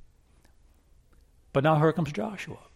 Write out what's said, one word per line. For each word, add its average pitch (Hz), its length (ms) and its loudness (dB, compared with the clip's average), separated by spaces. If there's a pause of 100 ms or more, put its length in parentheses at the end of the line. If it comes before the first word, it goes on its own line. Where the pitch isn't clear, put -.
(1500)
But 139 120 2
now 156 140 4
here 156 140 4
comes 151 200 -2
Joshua. 202 480 -8 (160)